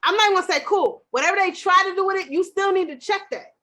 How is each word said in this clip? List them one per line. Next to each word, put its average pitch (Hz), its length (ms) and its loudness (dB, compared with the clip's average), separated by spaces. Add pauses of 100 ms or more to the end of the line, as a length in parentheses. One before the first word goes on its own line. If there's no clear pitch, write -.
I'm 440 120 0
not 427 100 2
even 403 100 4
gonna 359 180 0
say 294 120 0
cool. - 460 0
Whatever 320 260 0
they 381 140 2
try 359 360 2
to 370 80 -6
do 381 100 0
with 381 120 -2
it, 339 140 -8
you 330 120 -2
still 392 280 -2
need 370 160 0
to 302 100 -12
check 392 240 -4 (100)
that. 196 160 -12 (160)